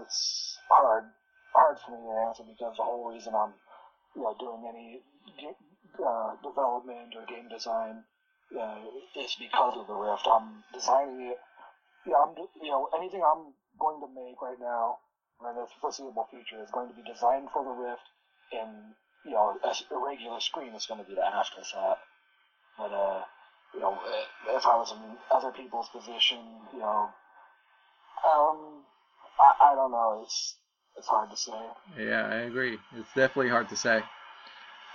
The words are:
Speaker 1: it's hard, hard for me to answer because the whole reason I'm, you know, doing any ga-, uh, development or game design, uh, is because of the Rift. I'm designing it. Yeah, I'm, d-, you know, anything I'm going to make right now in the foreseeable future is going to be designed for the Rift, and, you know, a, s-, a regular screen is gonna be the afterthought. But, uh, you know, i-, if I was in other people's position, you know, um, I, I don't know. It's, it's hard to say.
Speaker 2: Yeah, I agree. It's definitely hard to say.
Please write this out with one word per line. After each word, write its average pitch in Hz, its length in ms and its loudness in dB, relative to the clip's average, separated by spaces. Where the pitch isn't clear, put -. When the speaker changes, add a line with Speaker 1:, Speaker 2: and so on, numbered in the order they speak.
Speaker 1:
it's - 520 -6
hard, - 340 6
hard - 300 6
for 120 80 -16
me 120 60 -10
to 113 320 -2
answer 117 180 -10
because 113 300 -10
the 113 60 -2
whole 117 280 -4
reason 113 240 -10
I'm, 107 160 0
you - 60 -10
know, 110 180 -2
doing 117 320 -10
any 117 300 -18
ga-, - 720 -12
uh, 113 260 -2
development 123 760 -4
or 110 100 -16
game 117 220 -14
design, 113 540 -6
uh, 107 200 -8
is - 180 -8
because - 380 0
of - 120 -12
the 104 60 -10
Rift. 104 380 -4
I'm 110 320 2
designing 131 600 0
it. - 40 -10
Yeah, - 180 6
I'm, 165 100 -2
d-, - 120 -12
you 147 60 -8
know, 139 260 0
anything 180 260 -6
I'm 156 300 2
going 156 220 -2
to 143 160 -12
make 127 260 -14
right 127 200 -8
now 117 380 -2
in 120 120 -8
the 120 120 -8
foreseeable 120 500 -6
future 113 320 -16
is 104 80 -16
going 123 160 -6
to 113 80 -20
be 117 80 -18
designed 135 480 0
for 139 140 -4
the 127 60 -6
Rift, 123 360 -8
and, 110 420 -10
you 302 60 -12
know, 107 340 2
a, - 40 0
s-, - 220 -4
a 147 80 -4
regular 120 400 -6
screen 127 340 -6
is 104 120 -10
gonna 107 180 -10
be 95 120 -14
the 92 100 2
afterthought. 95 720 -2
But, 104 160 -8
uh, 98 280 -2
you - 80 -10
know, 98 100 2
i-, 117 640 -4
if 127 100 0
I - 120 6
was 113 160 -4
in 110 240 -16
other 131 160 0
people's 127 380 -8
position, 120 500 -2
you - 80 -12
know, 107 300 0
um, 151 600 4
I, 143 320 12
I 139 40 4
don't 135 160 4
know. 113 340 2
It's, - 320 -6
it's - 100 -10
hard 107 220 2
to 104 80 -14
say. 117 160 -6
Speaker 2:
Yeah, 110 300 0
I 110 120 -2
agree. 120 380 -4
It's 110 180 -12
definitely 131 320 4
hard 120 220 2
to 104 80 -8
say. 110 260 4